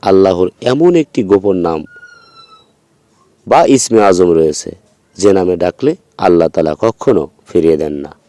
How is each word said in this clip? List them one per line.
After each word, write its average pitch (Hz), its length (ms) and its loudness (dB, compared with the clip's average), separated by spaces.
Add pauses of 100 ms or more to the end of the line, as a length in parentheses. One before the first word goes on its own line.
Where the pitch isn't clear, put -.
আল্লাহর 95 480 2 (120)
এমন 160 340 0
একটি 143 260 -2
গোপন 98 340 0
নাম 82 280 -4 (1600)
বা 160 200 2
ইসমে 117 360 0
আজম 90 280 2
রয়েছে, 80 460 -2 (400)
যে 101 160 2
নামে 90 240 0
ডাকলে 87 400 -4 (220)
আল্লাহ 85 300 2
তালা 78 300 -2
কখনো 104 500 -2 (200)
ফিরিয়ে 82 280 0
দেন 76 160 -6
না 73 240 -12 (120)